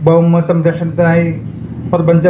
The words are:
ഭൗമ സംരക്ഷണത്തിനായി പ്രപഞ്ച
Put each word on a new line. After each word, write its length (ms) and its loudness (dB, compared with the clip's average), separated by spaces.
ഭൗമ 320 4
സംരക്ഷണത്തിനായി 800 0
പ്രപഞ്ച 360 2